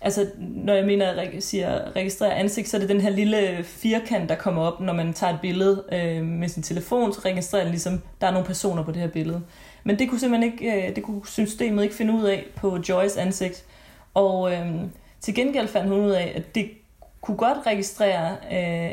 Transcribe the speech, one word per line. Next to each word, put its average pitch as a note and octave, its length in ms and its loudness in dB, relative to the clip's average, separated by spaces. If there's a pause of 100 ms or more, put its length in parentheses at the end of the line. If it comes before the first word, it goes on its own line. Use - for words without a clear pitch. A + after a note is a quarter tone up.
Altså, G3+ 260 2 (120)
når F#3+ 360 0
jeg G3 120 4
mener, G3 280 4
reg-, F3+ 260 -6
siger - 560 -2
registrere G3 380 0
ansigt, G3+ 340 0
så - 80 0
er G3+ 40 0
det F#3+ 80 0
den G3+ 120 4
her G3+ 100 4
lille G3 540 2
firkant, A3 640 0
der D#3+ 60 0
kommer E3 280 0
op, E3+ 180 0
når F#3 120 0
man E3+ 200 0
tager F3 220 0
et D#3 60 -6
billede, F#3+ 520 2
øh, E3+ 320 0
med E3 240 -2
sin E3+ 140 -6
telefon, G3+ 500 0
så - 120 -10
registrerer F#3 380 0
den E3+ 80 0
ligesom, F3+ 300 -2 (200)
der F#3+ 60 2
er F#3 40 4
nogle F#3 160 2
personer F3+ 360 -2
på D#3+ 100 -4
det F3 80 -4
her E3+ 80 0
billede. E3 340 -2 (420)
Men G3+ 140 2
det B3+ 100 2
kunne B3 120 -2
simpelthen A#3 320 2
ikke, G3+ 360 -2
øh, G3 80 -6
det G#3 60 -4
kunne G3+ 240 -8
systemet G#3+ 560 0
ikke G#3 120 0
finde A3 200 2
ud A3 100 2
af G3 220 0 (100)
på F#3 220 0 (100)
Joys F#3+ 280 2
ansigt. F#3 480 -2 (500)
Og, F#3 380 2
øh, E3+ 220 -2 (460)
til G3+ 140 -4
gengæld B3+ 340 0
fandt F#3+ 200 0
hun G3 120 4
ud G#3 100 4
af, F3+ 240 0
at D#3+ 200 -8
det G#3+ 160 -2 (500)
kunne G#3 160 -4
godt B3+ 300 2
registrere, G3 640 0
øh, E3+ 640 -4